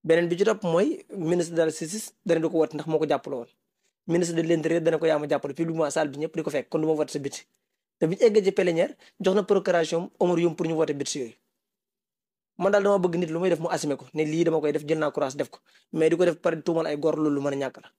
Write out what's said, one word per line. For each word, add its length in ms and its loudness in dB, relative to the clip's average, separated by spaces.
Beneen 260 2
bi 100 -2
ci 60 2
topp 200 0
mooy 400 0
ministre 380 -2
de 80 2
la 60 2
justice 440 -8
dana 160 2
du 80 -2
ko 100 0
voté 180 0
ndax 120 -8
moo 100 0
ko 80 0
jàppale 300 -4
woon. 100 -10
Ministre 300 0
de 60 0
l'intérieur 400 0
dana 160 2
ko 80 -2
yaa 120 2
ma 100 -4
jàppale 260 -2
publiquement 360 -2
salle 200 -2
bi 80 -12
ñëpp 180 -6
di 60 -4
ko 80 -4
fekk, 200 -4
kon 100 -2
du 60 0
ma 80 2
voté 180 -2
sa 60 -6
budget. 280 -10
Te 80 2
bi 100 -2
ñu 100 2
eggee 180 4
ci 80 2
plénière, 420 0
jox 140 2
na 80 2
procuration 760 0
Omar 200 2
Youm 180 2
pour 100 -2
ñu 80 -2
voté 200 0
budget 260 -6
yooyu. 140 -8
Man 140 2
daal 120 4
dama 140 4
bëgg 200 0
nit 120 -2
lu 100 -4
muy 100 0
def 100 2
mu 80 -6
assumer 280 -2
ko, 80 -18
ne 100 -2
lii 200 0
dama 160 2
koy 120 0
def, 140 -4
jël 120 0
naa 120 0
courage 260 -4
def 140 -6
ko. 80 -20
Mais 160 2
di 80 4
ko 80 4
def 120 2
pare 260 -2
tuumal 240 0
ay 100 -2
góor, 200 0
loolu 180 2
lu 60 0
mën 140 -2
a 20 -4
ñàkk 160 -10
la. 160 -20